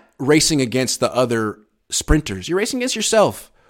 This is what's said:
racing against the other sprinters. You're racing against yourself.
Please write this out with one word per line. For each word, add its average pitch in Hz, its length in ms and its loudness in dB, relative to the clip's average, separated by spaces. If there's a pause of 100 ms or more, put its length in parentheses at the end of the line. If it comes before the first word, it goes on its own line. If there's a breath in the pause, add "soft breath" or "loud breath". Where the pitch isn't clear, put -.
(180)
racing 151 420 2
against 127 400 -2
the 120 140 0
other 117 440 0 (320)
sprinters. - 600 -2
You're 175 80 0
racing 247 220 -4
against 247 160 -4
yourself. 208 540 0 (200)